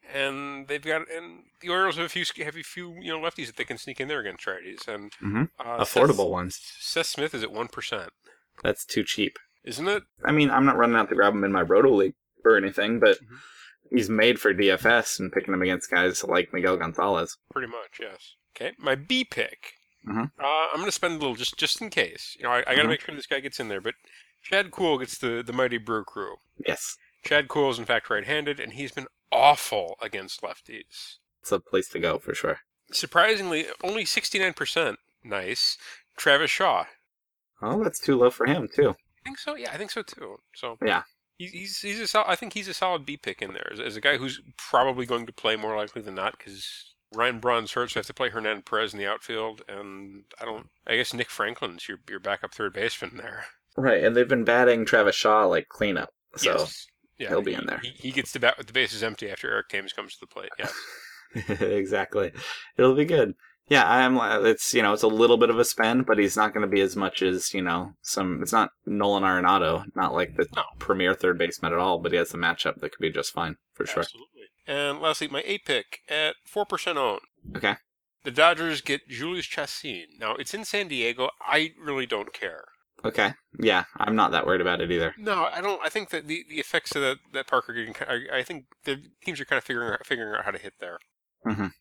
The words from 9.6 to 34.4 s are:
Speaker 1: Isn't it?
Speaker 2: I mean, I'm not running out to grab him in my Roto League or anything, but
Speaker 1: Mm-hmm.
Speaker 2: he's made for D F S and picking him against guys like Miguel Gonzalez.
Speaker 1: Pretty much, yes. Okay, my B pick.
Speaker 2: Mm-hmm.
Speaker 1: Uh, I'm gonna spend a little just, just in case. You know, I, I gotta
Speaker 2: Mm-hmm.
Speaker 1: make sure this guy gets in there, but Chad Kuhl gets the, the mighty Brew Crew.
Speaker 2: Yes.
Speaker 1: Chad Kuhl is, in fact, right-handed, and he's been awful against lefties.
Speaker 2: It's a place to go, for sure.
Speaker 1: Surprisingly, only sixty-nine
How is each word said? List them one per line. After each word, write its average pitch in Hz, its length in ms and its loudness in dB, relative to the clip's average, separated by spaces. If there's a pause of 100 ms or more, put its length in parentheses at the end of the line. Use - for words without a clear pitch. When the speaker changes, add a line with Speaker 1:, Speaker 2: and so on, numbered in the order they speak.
Speaker 1:
Isn't 135 240 -6
it? 202 160 -2 (200)
Speaker 2:
I - 60 0
mean, 151 200 4
I'm 131 140 4
not 135 120 4
running 117 180 4
out 110 140 2
to 92 80 0
grab 101 180 6
him 101 80 0
in 98 100 2
my 95 100 2
Roto 104 300 6
League 98 220 4 (300)
or 110 120 10
anything, 101 440 0
but 104 160 8
Speaker 1:
Mm-hmm. - 800 -10
Speaker 2:
he's 107 120 2
made 110 300 4
for 104 140 4
D 95 180 4
F 92 160 2
S 117 320 4
and 92 140 -6
picking 98 220 0
him 92 80 0
against 90 280 0
guys 90 320 4
like 87 300 0
Miguel 92 240 2
Gonzalez. 85 600 0 (140)
Speaker 1:
Pretty 127 160 -6
much, 113 340 -14
yes. 101 340 -14 (220)
Okay, 147 220 -8
my 135 160 2
B 233 300 -2
pick. - 480 -6 (360)
Speaker 2:
Mm-hmm. 107 120 -2 (200)
Speaker 1:
Uh, 156 320 2
I'm 151 60 -4
gonna 190 140 -4
spend 170 220 -2
a 156 40 -6
little 139 160 -2
just, 120 220 -6
just - 260 -2
in 214 80 -10
case. - 480 -4
You - 60 -14
know, 120 80 0
I, 123 60 4
I 123 40 0
gotta 131 200 2
Speaker 2:
Mm-hmm. 151 80 4
Speaker 1:
make 156 100 0
sure - 160 -12
this 139 100 -12
guy 139 140 -2
gets 135 180 -10
in 120 80 -6
there, 98 140 -4
but 107 140 -6 (500)
Chad 190 260 0
Kuhl 160 280 2
gets 127 200 -8
the, 120 260 -2
the 117 80 -8
mighty 123 260 2
Brew 110 260 -4
Crew. 101 320 -8 (280)
Speaker 2:
Yes. - 320 -4 (280)
Speaker 1:
Chad 147 240 2
Kuhl 143 220 2
is, 117 100 -4
in 110 40 -8
fact, 113 240 0
right-handed, 143 520 -4
and - 140 -10
he's 139 180 -10
been 131 160 -10 (240)
awful 117 680 4
against 101 420 -10
lefties. - 720 -14 (260)
Speaker 2:
It's - 80 -8
a 98 80 0
place - 300 -2
to - 100 -8
go, 82 220 0
for - 120 -8
sure. - 280 -2 (320)
Speaker 1:
Surprisingly, 180 760 2 (160)
only 202 220 -4
sixty-nine 190 480 0